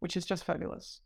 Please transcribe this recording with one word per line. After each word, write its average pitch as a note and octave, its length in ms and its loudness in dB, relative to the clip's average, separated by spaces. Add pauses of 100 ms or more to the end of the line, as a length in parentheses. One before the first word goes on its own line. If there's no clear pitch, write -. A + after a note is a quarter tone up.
which - 160 0
is F3 100 2
just F3+ 180 0
fabulous. - 600 -2